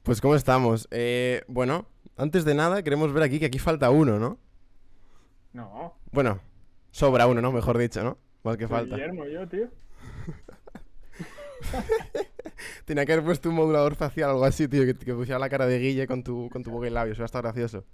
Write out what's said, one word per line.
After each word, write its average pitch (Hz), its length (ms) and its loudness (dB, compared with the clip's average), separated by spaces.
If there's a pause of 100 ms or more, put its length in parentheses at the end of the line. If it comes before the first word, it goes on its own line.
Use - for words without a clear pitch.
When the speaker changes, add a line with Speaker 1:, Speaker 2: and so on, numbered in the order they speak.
Speaker 1:
Pues, 120 200 0
¿cómo 143 120 4
estamos? 127 560 2
Eh, 123 580 -2
bueno, 127 380 -2 (320)
antes 151 280 0
de 147 100 4
nada, 175 260 2
queremos 151 320 0
ver 156 80 2
aquí 143 180 2
que 156 60 0
aquí 131 140 -2
falta 143 320 2
uno, 139 260 6
¿no? 123 220 -4 (1120)
Speaker 2:
No. 120 400 -14 (180)
Speaker 1:
Bueno, 113 280 0 (500)
sobra 127 380 4
uno, 123 140 4
¿no? 127 100 0
Mejor 120 260 0
dicho, 117 260 0
¿no? 123 140 -4 (240)
Más 113 160 -2
que 110 100 -6
Speaker 2:
Soy - 80 -4
Speaker 1:
falta. 120 200 -4
Speaker 2:
Guillermo, 156 320 -8
yo, 175 200 -10
tío. 196 200 -4 (1900)
Speaker 1:
<laughs> - 1200 -6
Tenía 143 200 0
que 156 80 2
haber 160 120 2
puesto 165 240 0
un 165 60 0
modulador 151 380 4
facial 147 360 -2
o 135 40 4
algo 131 120 4
así, 135 220 4
tío, 135 180 4
que, 127 100 2
que 123 180 -6
pusiera 123 240 -4
la 135 100 -2
cara 131 200 2
de 127 100 4
Guille 131 300 0
con 127 160 -4
tu, 120 280 -6
con 127 120 -8
tu 117 80 -10
boca 120 160 -4
y - 20 -2
labios, 117 280 -2
hubiera 117 100 -4
estado 120 160 -6
gracioso. 113 500 -6